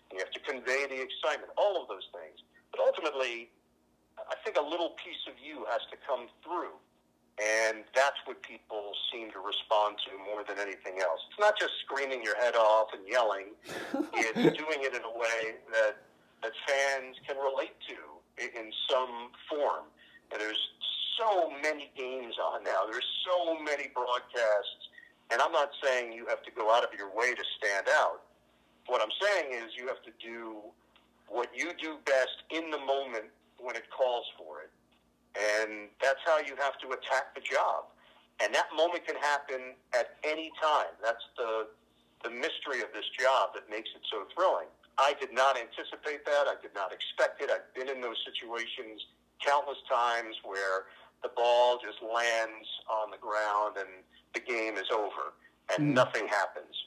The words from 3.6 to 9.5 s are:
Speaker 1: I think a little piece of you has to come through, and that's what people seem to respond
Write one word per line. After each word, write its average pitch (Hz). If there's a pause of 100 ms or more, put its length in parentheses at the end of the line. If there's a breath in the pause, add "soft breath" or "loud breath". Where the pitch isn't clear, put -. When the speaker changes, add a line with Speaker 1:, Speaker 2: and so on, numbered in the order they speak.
Speaker 1:
I - (100)
think 202
a 156
little 170
piece -
of 131
you 139
has 117 (100)
to - (100)
come 123 (180)
through, 156 (640)
and 110 (100)
that's 139
what -
people 107 (180)
seem 113
to 98
respond 104 (120)